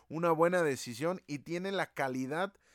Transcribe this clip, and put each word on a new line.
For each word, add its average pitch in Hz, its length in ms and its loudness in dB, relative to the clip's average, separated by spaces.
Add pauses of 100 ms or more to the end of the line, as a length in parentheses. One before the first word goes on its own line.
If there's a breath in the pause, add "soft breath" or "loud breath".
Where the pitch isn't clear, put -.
una 170 220 0
buena 170 320 6
decisión 143 640 -2
y 143 140 -6
tiene 175 320 -6
la 175 200 -4
calidad 139 640 -2 (200 soft breath)